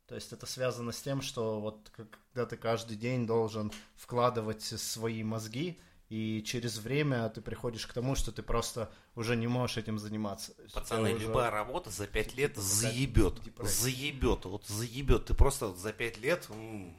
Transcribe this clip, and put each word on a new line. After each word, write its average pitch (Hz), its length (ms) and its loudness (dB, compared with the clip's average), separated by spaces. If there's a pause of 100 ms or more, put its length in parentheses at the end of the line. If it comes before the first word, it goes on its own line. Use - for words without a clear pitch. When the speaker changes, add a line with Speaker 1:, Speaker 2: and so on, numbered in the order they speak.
Speaker 1:
То 117 80 -12
есть - 180 -12
это 117 120 -12
связано 120 460 -2
с - 100 -8
тем, 139 200 -2
что 110 400 -2
вот 107 300 -8
к-, 110 160 -16 (260)
когда 123 140 -2
ты 117 100 -8
каждый 113 400 -2
день 120 280 0
должен 110 460 2 (240)
вкладывать 117 680 0
свои 113 600 -4
мозги, 113 560 -4 (300)
и 110 360 -2
через 117 320 -4
время 120 520 2
ты 110 120 -10
приходишь 113 460 -6
к - 60 -14
тому, 127 200 0
что - 180 0
ты 104 120 -8
просто 113 480 -2 (240)
уже 117 200 0
не 117 120 2
можешь 123 300 0
этим 110 200 -2
заниматься. 104 560 -6
То - 80 -20
есть - 140 -16
у - 40 -4
тебя - 40 -2
Speaker 2:
Пацаны, 110 320 0
Speaker 1:
уже 110 100 -4
Speaker 2:
любая 113 240 2
работа 107 400 -4
за 101 160 -6
пять 110 300 -2
лет 139 160 0
Speaker 1:
какая-то 107 100 -8
Speaker 2:
заебет. 110 840 6
Speaker 1:
депрессия. - 380 0
Speaker 2:
Заебет. 127 640 2
Вот 98 220 -8
заебет. 117 580 4
Ты 117 80 -2
просто 131 340 8
вот 90 120 -6
за 104 140 -4
пять 113 260 -4
лет, 160 320 0
м, 107 480 -10